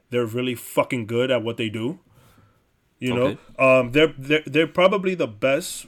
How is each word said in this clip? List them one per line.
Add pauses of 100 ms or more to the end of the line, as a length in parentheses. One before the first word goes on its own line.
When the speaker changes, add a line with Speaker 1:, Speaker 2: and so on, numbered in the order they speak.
(100)
Speaker 1:
they're
really
fucking
good
at
what
they
do. (960)
You
know,
Speaker 2:
Okay. (200)
Speaker 1:
um,
they're,
they're,
they're
probably
the
best